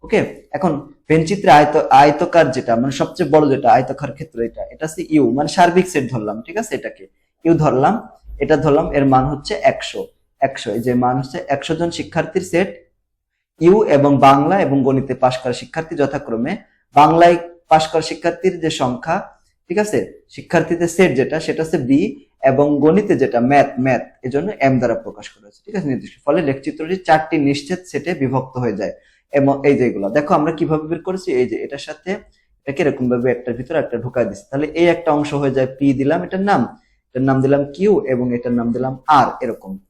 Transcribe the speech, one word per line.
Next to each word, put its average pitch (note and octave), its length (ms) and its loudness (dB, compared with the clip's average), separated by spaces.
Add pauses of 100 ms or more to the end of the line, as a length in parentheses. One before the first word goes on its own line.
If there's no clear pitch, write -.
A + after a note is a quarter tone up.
ওকে, G#3+ 140 0 (380)
এখন D#3+ 160 0 (360)
ভেনচিত্রে E3+ 500 2
আয়ত-, D3+ 300 2 (140)
আয়তকার D#3+ 440 4 (100)
যেটা, A#2+ 200 -2
মানে C3+ 240 -2
সবচেয়ে D#3+ 340 -2
বড় D3+ 180 6
যেটা B2 240 0
আয়তকার C3 400 -4
ক্ষেত্র, - 200 -16 (120)
এটা, G#2+ 140 -12 (100)
এটা A#2+ 140 -12
হচ্ছে D#3+ 160 -10 (120)
ইউ, C#3+ 100 6 (140)
মানে D3+ 180 -2
সার্বিক F3 360 4
সেট C3+ 200 -2
ধরলাম, G#2+ 240 -6 (100)
ঠিক E3+ 160 -10
আছে? - 160 -8
এটাকে G#2+ 260 -12 (400)
ইউ E3 80 4 (100)
ধরলাম, C#3+ 320 2 (480)
এটা D3 220 2
ধরলাম, D#3 220 2 (100)
এর C#3 160 2
মান C3 200 4
হচ্ছে C#3 200 -8 (200)
একশো, - 280 -10 (400)
একশো, C#3 360 -4
এই A#2 100 -4
যে B2+ 80 0
মান B2 260 0
হচ্ছে D#3 180 -10 (160)
একশো - 260 -6
জন E3+ 180 -2
শিক্ষার্থীর D#3+ 540 -4
সেট F#3 160 0 (920)
ইউ E3+ 140 8 (220)
এবং C#3+ 140 4 (160)
বাংলা D3 300 4 (100)
এবং C3+ 100 0 (100)
গণিতে C3+ 280 0 (100)
পাশ B2+ 180 2
করা B2 180 -4
শিক্ষার্থী D#3+ 400 -10
যথাক্রমে, C#3 520 -4 (440)
বাংলায় E3 400 6 (320)
পাশ D#3+ 220 4
করা D#3+ 200 0
শিক্ষার্থীর F3 440 -4 (100)
যে D#3+ 60 0 (100)
সংখ্যা, C3 360 -4 (540)
ঠিক F3+ 140 -2
আছে, C#3 140 -2 (360)
শিক্ষার্থীদের E3+ 640 -2
সেট F3+ 220 4
যেটা, C3+ 180 -2 (100)
সেটা D#3 160 -4
হচ্ছে D#3+ 260 -2
বি, C#3 120 4 (500)
এবং C#3 160 2 (180)
গণিতে F#3+ 380 4
যেটা A#2+ 160 0 (120)
ম্যাথ, C#3 200 4 (140)
ম্যাথ, B2+ 180 0 (240)
এজন্য C#3+ 220 -4 (180)
এম C3 140 2
দ্বারা A#2 240 0
প্রকাশ G#2 280 -16
করা - 140 -20
হয়েছে, - 180 -20
ঠিক - 120 -16
আছে, D#3+ 160 -6
নির্দিষ্ট। - 320 -10
ফলে D3+ 140 2 (100)
লেখচিত্রটি D#3 480 -6 (120)
চারটি D#3+ 280 2 (120)
নিশ্চিত F3+ 320 -4 (100)
সেটে D3 200 -6 (120)
বিভক্ত C3+ 400 -4
হয়ে G#2 180 -2
যায়। F2+ 140 -6 (380)
এবং C#3 200 2 (160)
এই C#3 100 4
যে B2+ 120 2
এগুলা G2 260 -6
দেখো D3 180 0
আমরা D#3 240 0
কিভাবে D#3 320 -2
বের E3 180 -6
করেছি, F#3 200 -8 (120)
এই B2 100 2
যে A2 140 -6
এটার C#3 220 -12
সাথে - 240 -12 (500)
এটাকে C#3 220 -8
এরকম C3 280 -2
ভাবে B2 240 0
একটার A#2+ 240 -8
ভিতরে D3+ 200 -4
একটা A#2+ 260 -4
ঢুকাই B2+ 240 -2
দিছি, G2 220 -14
তাহলে C#3+ 160 -4 (140)
এই F3 140 4
একটা E3 220 -4
অংশ D3 180 -4
হয়ে C#3 220 -2
যায় C3 120 0 (100)
পি C#3+ 80 0 (140)
দিলাম D3 260 0
এটার F#3+ 240 -4
নাম, D#3+ 100 2 (480)
এটার C3 200 -4
নাম C3+ 160 2
দিলাম C#3 180 2 (120)
কিউ G3+ 180 2 (200)
এবং B2 140 -2 (100)
এটার A#2+ 220 -4
নাম A#2+ 140 -2
দিলাম C3 200 -4 (260)
আর, - 100 4 (160)
এরকম। G2+ 280 -8 (180)